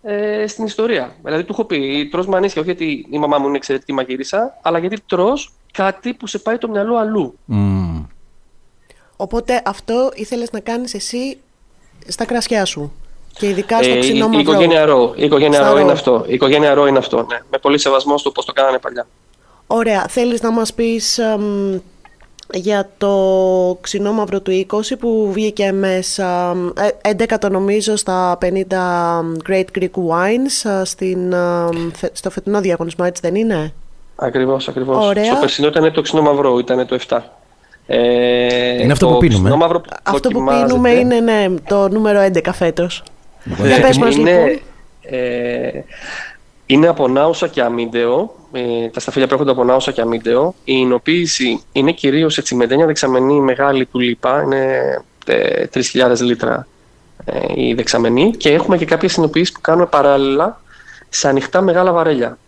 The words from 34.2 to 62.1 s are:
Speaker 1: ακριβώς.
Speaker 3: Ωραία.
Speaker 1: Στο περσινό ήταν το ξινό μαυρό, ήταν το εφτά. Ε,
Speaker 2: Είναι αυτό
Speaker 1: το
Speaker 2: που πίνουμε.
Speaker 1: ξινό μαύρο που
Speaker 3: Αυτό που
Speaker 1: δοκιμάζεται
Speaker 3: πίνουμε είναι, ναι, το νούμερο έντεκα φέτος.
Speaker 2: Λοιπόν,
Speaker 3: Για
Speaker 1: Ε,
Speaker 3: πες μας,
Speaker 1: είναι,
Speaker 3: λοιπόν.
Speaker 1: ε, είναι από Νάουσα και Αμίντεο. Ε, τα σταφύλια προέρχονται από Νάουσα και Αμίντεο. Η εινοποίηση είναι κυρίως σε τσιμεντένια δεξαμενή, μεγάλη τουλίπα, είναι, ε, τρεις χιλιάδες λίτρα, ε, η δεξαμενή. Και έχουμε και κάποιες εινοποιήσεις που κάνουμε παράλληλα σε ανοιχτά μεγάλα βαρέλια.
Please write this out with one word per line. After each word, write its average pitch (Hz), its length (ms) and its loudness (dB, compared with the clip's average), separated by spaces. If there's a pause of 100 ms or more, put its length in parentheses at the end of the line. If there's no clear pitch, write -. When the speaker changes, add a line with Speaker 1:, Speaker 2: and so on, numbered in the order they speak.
Speaker 1:
ακριβώς. 131 380 0
Speaker 3:
Ωραία. 202 180 2
Speaker 1:
Στο 240 160 2
περσινό 151 280 0
ήταν 156 240 2
το 160 80 0
ξινό 156 220 0
μαυρό, 139 360 2
ήταν 127 280 -2
το 127 80 -4
εφτά. - 420 -6 (500)
Ε, 123 960 0
Speaker 2:
Είναι 123 100 2
αυτό 170 140 4
Speaker 1:
το 165 60 4
Speaker 2:
που 165 60 4
πίνουμε. 131 240 4
Speaker 1:
ξινό 120 140 4
μαύρο 170 240 2
που - 80 -20 (140)
Speaker 3:
Αυτό 196 260 0
που 226 60 0
Speaker 1:
δοκιμάζεται 269 320 2
Speaker 3:
πίνουμε 247 240 2
είναι, 240 300 4
ναι, 220 260 2 (220)
το 196 200 2
νούμερο 208 320 2
έντεκα 185 320 0
φέτος. 175 500 -2 (420)
Speaker 2:
Λοιπόν, - 220 -2
Speaker 3:
Για 262 100 6
Speaker 1:
Ε, 254 40 6
Speaker 3:
πες 262 180 6
μας, 233 180 4
Speaker 1:
είναι, 226 140 4 (140)
Speaker 3:
λοιπόν. 285 160 0 (400)
Speaker 1:
ε, 123 680 -4 (960)
είναι 147 200 4
από 156 220 2
Νάουσα 156 400 2
και 135 140 -2
Αμίντεο. 120 720 -2 (180)
Ε, 120 360 -4
τα 113 120 -8
σταφύλια 135 260 -2
προέρχονται 139 260 0
από 123 120 0
Νάουσα 127 280 2
και 120 80 -4
Αμίντεο. 117 540 0 (100)
Η 135 120 -2
εινοποίηση 131 840 0 (100)
είναι 139 200 2
κυρίως 151 420 0
σε 135 80 -2
τσιμεντένια 131 440 2
δεξαμενή, 135 540 2
μεγάλη 135 460 0
τουλίπα, 123 560 -2
είναι, 135 360 0 (480)
ε, - 400 0
τρεις 127 220 -4
χιλιάδες 123 320 2
λίτρα, 120 460 -2 (580)
ε, - 140 -6 (160)
η 123 200 -2
δεξαμενή. 120 560 2
Και 156 220 0
έχουμε 175 240 2
και 160 80 0
κάποιες 165 300 0
εινοποιήσεις 160 380 0
που - 80 -20
κάνουμε 170 260 2
παράλληλα 139 720 2 (480)
σε - 200 -2
ανοιχτά 139 320 0
μεγάλα 185 320 2
βαρέλια. 147 560 0